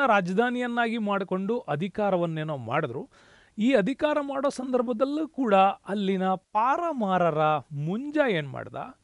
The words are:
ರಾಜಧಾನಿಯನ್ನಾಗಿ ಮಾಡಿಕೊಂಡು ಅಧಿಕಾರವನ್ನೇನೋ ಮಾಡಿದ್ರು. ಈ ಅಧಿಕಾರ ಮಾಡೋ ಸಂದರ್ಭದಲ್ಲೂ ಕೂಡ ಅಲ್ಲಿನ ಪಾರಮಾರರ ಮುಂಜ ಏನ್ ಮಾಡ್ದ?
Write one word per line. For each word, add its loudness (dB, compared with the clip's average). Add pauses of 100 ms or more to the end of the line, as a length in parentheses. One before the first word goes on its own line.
ರಾಜಧಾನಿಯನ್ನಾಗಿ 2
ಮಾಡಿಕೊಂಡು -2
ಅಧಿಕಾರವನ್ನೇನೋ -2
ಮಾಡಿದ್ರು. -4 (480)
ಈ 2
ಅಧಿಕಾರ 2
ಮಾಡೋ -2
ಸಂದರ್ಭದಲ್ಲೂ -2
ಕೂಡ 0 (340)
ಅಲ್ಲಿನ 0
ಪಾರಮಾರರ 0 (260)
ಮುಂಜ -4 (100)
ಏನ್ -2
ಮಾಡ್ದ? -10 (280)